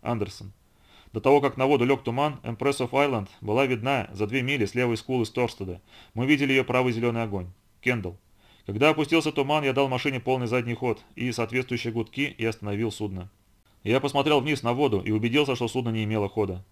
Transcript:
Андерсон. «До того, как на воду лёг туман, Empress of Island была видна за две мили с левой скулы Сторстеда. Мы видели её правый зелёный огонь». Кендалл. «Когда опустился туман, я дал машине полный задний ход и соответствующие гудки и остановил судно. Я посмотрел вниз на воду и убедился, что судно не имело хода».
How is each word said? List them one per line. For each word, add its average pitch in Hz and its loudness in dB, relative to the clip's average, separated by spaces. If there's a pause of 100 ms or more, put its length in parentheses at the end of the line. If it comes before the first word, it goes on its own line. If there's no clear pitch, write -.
Андерсон. 104 -6 (580)
«До 110 -6
того, 135 6
как 139 0
на 131 2
воду 135 6
лёг 131 2
туман, 139 -2
Empress 127 -2
of 123 -2
Island 131 2 (140)
была 113 2
видна 127 -2
за 101 -2
две 120 -2
мили 127 -2
с 95 -6
левой 120 0
скулы 123 -2
Сторстеда. 98 -4 (320)
Мы 120 -2
видели 139 2
её 131 4
правый 127 2
зелёный 117 -2
огонь». 98 -6 (340)
Кендалл. 101 -2 (480)
«Когда 113 4
опустился 156 2
туман, 143 0
я 135 2
дал 139 2
машине 127 -2
полный 127 0
задний 120 -2
ход 120 -4 (120)
и 123 -4
соответствующие 120 -4
гудки 117 -4
и 110 -4
остановил 107 -4
судно. 95 -8 (540)
Я 117 4
посмотрел 143 2
вниз 139 -2
на 117 0
воду 123 2
и 92 -4
убедился, 120 2
что 120 -2
судно 120 -4
не 110 -2
имело 104 0
хода». 95 -2